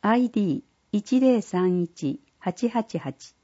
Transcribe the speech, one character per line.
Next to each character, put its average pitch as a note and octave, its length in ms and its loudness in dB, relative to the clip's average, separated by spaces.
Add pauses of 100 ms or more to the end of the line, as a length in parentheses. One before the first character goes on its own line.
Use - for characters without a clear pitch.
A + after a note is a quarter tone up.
ア G#3+ 140 2
イ B3 140 2
デ A3 120 -2
ィ E3+ 160 0
ー - 40 -8 (300)
一 G#3 280 0
零 B3+ 220 4
三 F3+ 400 0
一 - 400 -6 (160)
八 G#3 320 -4
八 A3 300 -4
八。 - 440 -14